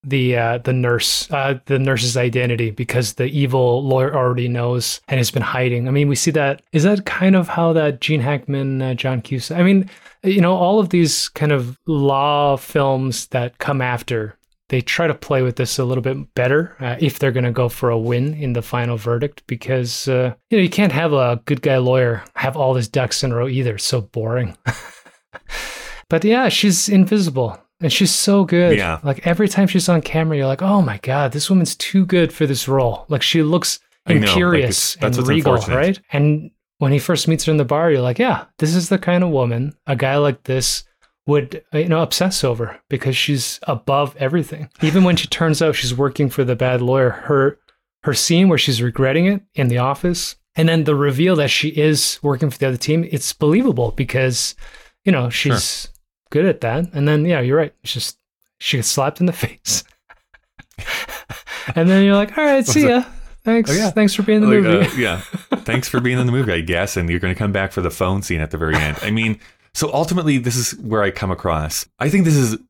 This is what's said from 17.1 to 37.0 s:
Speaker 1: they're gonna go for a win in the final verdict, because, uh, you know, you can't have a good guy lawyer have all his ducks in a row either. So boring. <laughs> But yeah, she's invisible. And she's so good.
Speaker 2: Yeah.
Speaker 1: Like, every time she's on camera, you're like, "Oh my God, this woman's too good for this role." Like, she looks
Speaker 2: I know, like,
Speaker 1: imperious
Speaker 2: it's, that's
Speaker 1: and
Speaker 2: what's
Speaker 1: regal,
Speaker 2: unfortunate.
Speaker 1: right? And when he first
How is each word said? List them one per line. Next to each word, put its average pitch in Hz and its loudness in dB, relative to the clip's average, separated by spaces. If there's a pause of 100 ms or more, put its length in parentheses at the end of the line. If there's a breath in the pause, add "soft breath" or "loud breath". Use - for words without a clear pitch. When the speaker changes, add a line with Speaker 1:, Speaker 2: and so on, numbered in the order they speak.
Speaker 1:
they're 135 0
gonna 123 0
go 120 0
for - -2
a 117 0
win 120 -2
in 143 -4
the 117 -2
final 120 -4
verdict, 117 -4
because, 127 -4
uh, 127 0 (160)
you 226 4
know, 190 4
you 175 2
can't 190 2
have 151 0
a 120 2
good 143 -2
guy 135 2
lawyer 123 2 (140)
have 135 -4
all 131 2
his 120 -2
ducks - -2
in 123 -2
a 117 -2
row 123 -2
either. 123 -2
So 120 -2
boring. 113 -4
<laughs> - -8 (1400 loud breath)
But 165 0
yeah, 233 2
she's - 2
invisible. 185 2 (220)
And 160 0
she's - 2
so 202 2
good. 175 4
Speaker 2:
Yeah. 87 -2
Speaker 1:
Like, 139 -4
every 180 2
time 196 2
she's 185 0
on 170 2
camera, 160 -2
you're 139 0
like, 135 -2
"Oh 196 2
my 110 0
God, 135 -2
this 147 -4
woman's 185 2
too 190 0
good 175 2
for 151 0
this 135 -2
role." 131 0
Like, 147 0
she 165 2
looks 170 0 (260)
Speaker 2:
I 175 2
know, 104 6
like, 107 2
Speaker 1:
imperious 165 2
Speaker 2:
it's, - -12
that's 123 0
Speaker 1:
and 123 0
Speaker 2:
what's - 0
Speaker 1:
regal, 143 2
Speaker 2:
unfortunate. 117 0
Speaker 1:
right? 180 0 (120)
And 151 0 (280)
when 139 2
he 143 4
first 160 0